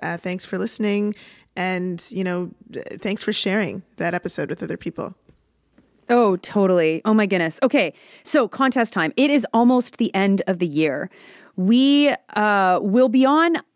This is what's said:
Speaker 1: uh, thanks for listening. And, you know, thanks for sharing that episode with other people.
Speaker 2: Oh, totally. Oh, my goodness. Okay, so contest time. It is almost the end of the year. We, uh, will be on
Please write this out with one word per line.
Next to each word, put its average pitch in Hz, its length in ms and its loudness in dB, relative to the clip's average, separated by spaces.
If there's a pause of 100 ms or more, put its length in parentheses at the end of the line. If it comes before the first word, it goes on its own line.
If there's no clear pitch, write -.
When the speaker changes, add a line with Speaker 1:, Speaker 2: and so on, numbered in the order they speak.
Speaker 1:
uh, 170 160 -6
thanks 185 260 -8
for - 140 -8
listening. 208 560 -2 (420)
And, 180 540 -4
you 190 120 -6
know, 180 280 -4 (480)
thanks 214 260 -6
for 214 80 -2
sharing 190 500 -2 (140)
that 175 180 -4
episode 160 360 -6
with 151 120 -10
other 156 140 -8
people. - 380 -10 (960)
Speaker 2:
Oh, 233 280 4
totally. 175 680 2
Oh, 220 80 2
my 214 140 4
goodness. 175 360 -2
Okay, 233 300 2 (300)
so 269 240 2
contest 247 460 0
time. 160 240 -2
It 277 140 4
is 277 220 2
almost 240 460 2
the - 160 -2
end 196 320 2
of 180 140 -2
the 180 60 -2
year. 151 440 -2 (460)
We, 269 580 4 (220)
uh, 196 460 2
will 233 260 4
be 262 180 4
on 320 300 2 (200)